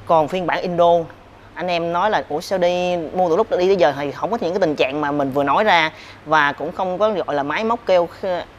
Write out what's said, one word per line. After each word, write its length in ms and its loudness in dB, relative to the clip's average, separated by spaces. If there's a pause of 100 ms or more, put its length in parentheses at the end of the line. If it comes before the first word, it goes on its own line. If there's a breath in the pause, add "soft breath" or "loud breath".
Còn 220 4
phiên 180 -4
bản 160 -2
Indo, 300 4 (640)
anh 140 -8
em 240 -2
nói 180 0
là 180 0
"Ủa 120 -4
sao 180 -4
đi, 380 0
mua 320 -2
từ 80 2
lúc 140 0
đi 160 0
tới 100 4
giờ 220 4
thì 120 -4
không 200 -6
có 100 -4
những 120 -4
cái 80 0
tình 160 0
trạng 240 0
mà 120 -2
mình 180 -2
vừa 140 0
nói 200 2
ra, 260 4 (360 loud breath)
và 260 2
cũng 200 -8
không 260 -4
có 120 2
gọi 260 -4
là 60 0
máy 220 -4
móc 220 -2
kêu 220 2 (120)
kh-, 220 -4 (160)